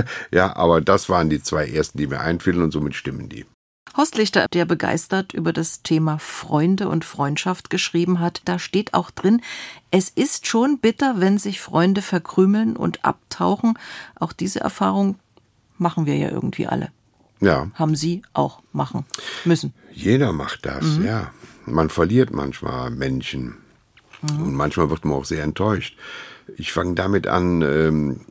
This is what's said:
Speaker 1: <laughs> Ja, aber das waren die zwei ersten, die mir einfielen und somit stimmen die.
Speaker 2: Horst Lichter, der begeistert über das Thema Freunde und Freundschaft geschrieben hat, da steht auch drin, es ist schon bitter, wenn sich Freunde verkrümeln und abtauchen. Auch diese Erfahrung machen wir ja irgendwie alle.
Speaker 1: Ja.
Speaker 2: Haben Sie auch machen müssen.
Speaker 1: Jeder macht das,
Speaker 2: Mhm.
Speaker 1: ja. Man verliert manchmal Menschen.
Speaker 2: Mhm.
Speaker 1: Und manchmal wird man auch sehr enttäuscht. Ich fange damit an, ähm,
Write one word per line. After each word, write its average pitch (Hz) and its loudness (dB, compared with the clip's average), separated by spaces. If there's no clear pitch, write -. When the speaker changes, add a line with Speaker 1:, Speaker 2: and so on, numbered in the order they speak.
Speaker 1:
<laughs> - -6
Ja, 92 4
aber 85 6
das 95 4
waren 85 4
die 73 0
zwei 76 0
ersten, 76 -2
die 73 0
mir 67 -4
einfielen 85 0
und 78 2
somit 71 -2
stimmen 67 -8
die. - -14
Speaker 2:
Horst 294 2
Lichter, 208 2
der 175 2
begeistert 185 -2
über 165 -2
das 165 -4
Thema 156 2
Freunde 180 0
und 160 -2
Freundschaft 151 -4
geschrieben 175 0
hat, 170 -2
da 180 -2
steht - -2
auch - 0
drin, 226 2
es 190 2
ist - 0
schon 254 2
bitter, 240 2
wenn 190 4
sich 202 -4
Freunde 190 2
verkrümeln 196 2
und - -4
abtauchen. - 0
Auch 160 -6
diese - -4
Erfahrung 196 0
machen 170 0
wir 143 0
ja 143 0
irgendwie - -4
alle. - -4
Speaker 1:
Ja. 82 2
Speaker 2:
Haben 156 0
Sie 165 -4
auch 143 -2
machen 143 -6
müssen. 160 2
Speaker 1:
Jeder 120 2
macht 69 -6
das, 151 -2
Speaker 2:
Mhm. 185 0
Speaker 1:
ja. 104 -2
Man 78 2
verliert 101 2
manchmal 120 -6
Menschen. 67 -6
Speaker 2:
Mhm. 151 -2
Speaker 1:
Und 143 -2
manchmal 76 0
wird 78 -4
man 73 0
auch 67 -2
sehr 78 -4
enttäuscht. 92 -2
Ich - -8
fange 90 -2
damit 98 0
an, 87 2
ähm, 76 2